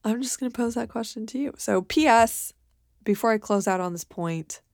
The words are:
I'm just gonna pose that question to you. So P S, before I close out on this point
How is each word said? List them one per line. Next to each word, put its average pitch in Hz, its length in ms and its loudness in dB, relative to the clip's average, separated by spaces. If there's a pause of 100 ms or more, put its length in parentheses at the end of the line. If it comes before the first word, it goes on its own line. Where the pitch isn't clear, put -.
I'm 226 180 0
just 254 180 -6
gonna 254 120 -4
pose 233 240 -2
that 233 140 -4
question 226 380 -8
to 254 120 -8
you. 285 180 -4
So 190 240 0
P 311 240 2
S, - 480 4 (500)
before 220 280 2
I 220 80 2
close 202 280 0
out 190 120 0
on 180 140 -4
this 170 100 -8
point 165 580 -8 (120)